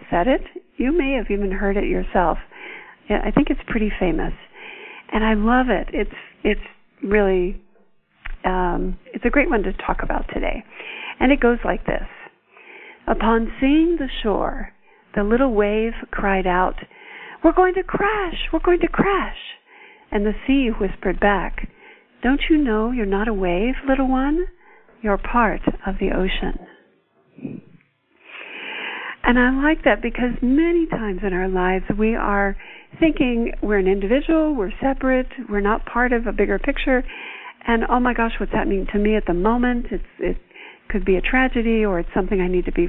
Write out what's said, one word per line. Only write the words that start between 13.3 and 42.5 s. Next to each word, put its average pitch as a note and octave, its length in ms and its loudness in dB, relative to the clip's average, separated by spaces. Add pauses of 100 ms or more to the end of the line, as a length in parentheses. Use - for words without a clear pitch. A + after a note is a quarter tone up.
seeing D#4+ 360 4
the C#4 120 -4 (140)
shore, - 500 -2 (420)
the G#3 80 0
little A#3+ 300 2
wave G#3+ 400 0 (180)
cried G3 360 0
out, F3+ 300 2 (640)
'We're D#4+ 100 6
going F#4 220 4
to F#4+ 80 -2
crash! G4+ 680 -2
We're D#4+ 100 0
going F4 200 4
to E4+ 80 2
crash!' - 720 -2 (520)
And G#3 140 0
the G#3+ 100 0 (120)
sea C4 220 2
whispered F#3+ 520 -2
back, G3 480 0 (540)
'Don't C4+ 260 2
you D#4+ 80 6
know A3+ 340 2
you're A#3+ 160 -2
not G3 220 0
a A3+ 60 -2
wave, F#3+ 500 0
little C4+ 240 2
one? C#4+ 380 0 (560)
You're G3+ 160 2
part A3 420 0 (260)
of G3 120 -4
the F#3+ 140 0
ocean.'" - 460 0 (2750)
And B3 120 6
I B3 120 4
like C#4+ 340 2
that G#3+ 180 4
because A#3 400 -2
many E4 440 2
times G#3 360 -4
in G3 120 0
our F#3 140 0
lives F#3 420 0
we G#3+ 240 2
are G3+ 420 0 (420)
thinking B3 540 2 (100)
we're G#3 160 2
an F#3 100 4
individual, C#4+ 680 2
we're G#3+ 260 -2
separate, C4 460 0 (220)
we're G3+ 120 0
not G3+ 260 0
part B3 260 0
of A#3 140 0
a G3 60 -2
bigger G3 260 0
picture, B3+ 460 0 (600)
and A#3 220 2
oh B3 120 4
my B3 140 2
gosh, A3+ 240 0
what's G3 140 -4
happening G3 400 0
to G#3+ 60 0
me G#3+ 180 4
at G3+ 100 0
the E3+ 80 0
moment? A#3+ 560 2
It's, F#3 140 -4 (140)
it - 180 -2 (520)
could G3+ 160 -2
be F#3 120 4
a F3+ 40 0
tragedy, A#3 640 2
or F#3+ 140 0
it's E3 160 -4
something F#3+ 260 0
I F3+ 80 0
need F3+ 180 0